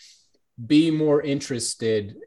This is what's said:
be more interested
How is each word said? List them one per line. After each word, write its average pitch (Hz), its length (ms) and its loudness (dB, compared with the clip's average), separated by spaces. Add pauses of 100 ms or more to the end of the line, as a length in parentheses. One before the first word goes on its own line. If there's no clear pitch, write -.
(680)
be 156 240 4
more 151 300 2
interested 117 960 -4 (100)